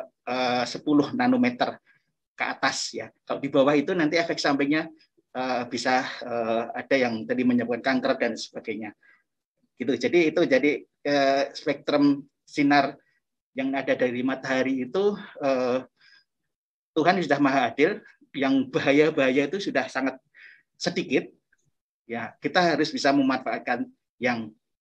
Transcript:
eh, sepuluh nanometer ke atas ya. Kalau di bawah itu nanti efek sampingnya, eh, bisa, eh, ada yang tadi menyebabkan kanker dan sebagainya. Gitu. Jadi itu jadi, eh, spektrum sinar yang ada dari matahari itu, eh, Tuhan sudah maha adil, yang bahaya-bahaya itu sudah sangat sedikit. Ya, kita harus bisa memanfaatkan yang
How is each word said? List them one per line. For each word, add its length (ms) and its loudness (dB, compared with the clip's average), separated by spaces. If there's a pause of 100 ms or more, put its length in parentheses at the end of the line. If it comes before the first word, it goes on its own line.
eh, 560 -2
sepuluh 480 0
nanometer 640 0 (640)
ke 80 -4
atas 480 -6
ya. 160 -10 (160)
Kalau 160 -6
di 80 -6
bawah 240 4
itu 160 0
nanti 240 0
efek 240 0
sampingnya, 480 0 (500)
eh, 340 -4
bisa, 320 0 (200)
eh, 400 -2 (120)
ada 200 0
yang 280 0
tadi 240 -2
menyebabkan 540 0
kanker 180 0
dan 160 -2
sebagainya. 560 -10 (840)
Gitu. 160 -2
Jadi 260 2 (140)
itu 80 0
jadi, 300 4 (340)
eh, 380 2 (100)
spektrum 720 0 (160)
sinar 560 2 (560)
yang 240 -4
ada 160 -2
dari 320 0
matahari 640 -2
itu, 240 0 (300)
eh, 420 0 (1120)
Tuhan 240 4
sudah 160 0
maha 320 2
adil, 320 0 (320)
yang 400 0
bahaya-bahaya 720 2
itu 160 -6
sudah 240 -2
sangat 320 -4 (640)
sedikit. 480 -2 (800)
Ya, 320 -10
kita 320 2
harus 160 0
bisa 240 2
memanfaatkan 720 0 (320)
yang 320 -4 (320)